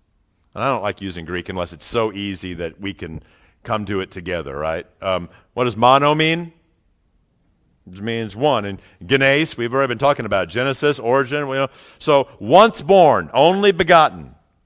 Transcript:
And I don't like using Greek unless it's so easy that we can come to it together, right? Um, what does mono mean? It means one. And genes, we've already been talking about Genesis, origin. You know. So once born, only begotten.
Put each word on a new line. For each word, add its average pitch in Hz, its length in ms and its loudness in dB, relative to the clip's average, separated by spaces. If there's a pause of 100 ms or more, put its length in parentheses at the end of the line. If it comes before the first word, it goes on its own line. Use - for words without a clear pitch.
(560)
And 104 80 -8
I 131 40 -2
don't 120 160 -4
like 101 180 -6
using 90 240 -10
Greek 87 240 -8
unless 90 240 -8
it's 78 120 -14
so 110 260 -2
easy 95 440 -8
that 82 240 -10
we 98 140 -8
can 80 280 -14 (420)
come 107 220 -4
to 98 140 -4
it 95 120 -8
together, 82 440 -8
right? 80 300 -6 (160)
Um, 90 260 -4 (280)
what 120 80 -2
does 117 120 -2
mono 135 380 4
mean? 160 400 -2 (1400)
It 95 100 -16
means 113 340 -6
one. 120 300 0
And 98 160 -8 (240)
genes, 135 520 2
we've 117 160 -4
already 135 160 0
been 120 80 -4
talking 139 280 0
about 98 240 -2
Genesis, 135 480 -2
origin. 135 500 -2
You 131 60 -8
know. 135 140 -2 (320)
So 143 280 2 (120)
once 175 420 4
born, 143 520 4
only 190 380 4
begotten. 156 640 2 (300)